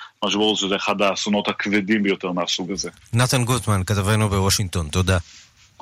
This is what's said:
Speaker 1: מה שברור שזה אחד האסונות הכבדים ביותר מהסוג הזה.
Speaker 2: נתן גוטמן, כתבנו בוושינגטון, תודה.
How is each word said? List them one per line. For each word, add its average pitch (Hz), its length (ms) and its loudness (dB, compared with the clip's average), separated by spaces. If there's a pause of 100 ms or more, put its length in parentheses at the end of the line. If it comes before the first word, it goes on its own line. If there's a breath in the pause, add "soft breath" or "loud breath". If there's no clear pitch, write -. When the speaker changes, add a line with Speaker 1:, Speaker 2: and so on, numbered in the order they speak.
(240 loud breath)
Speaker 1:
מה 98 60 -2
שברור 104 260 2
שזה 98 200 0
אחד 101 260 -2
האסונות 101 460 0
הכבדים 104 540 0
ביותר 95 300 -2
מהסוג 90 400 -4
הזה. 87 180 -8 (220)
Speaker 2:
נתן 123 320 2
גוטמן, 113 400 0
כתבנו 104 440 2
בוושינגטון, 95 600 0
תודה. 92 300 2 (640 loud breath)